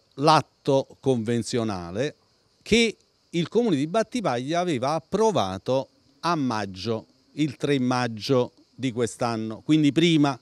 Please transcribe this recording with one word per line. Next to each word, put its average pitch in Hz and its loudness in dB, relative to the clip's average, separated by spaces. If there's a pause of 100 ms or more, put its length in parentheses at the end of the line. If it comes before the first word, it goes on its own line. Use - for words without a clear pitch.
(140)
l'atto 139 2 (120)
convenzionale 113 -2 (460)
che 226 2 (360)
il 165 -2
Comune 220 2
di 135 -2
Battipaglia 170 -2
aveva 151 -2
approvato 135 -2 (300)
a 170 0
maggio, 110 -4 (260)
il 143 -4
tre 143 0
maggio 123 0 (240)
di 123 -4
quest'anno, 110 -4
quindi 151 4
prima. 147 4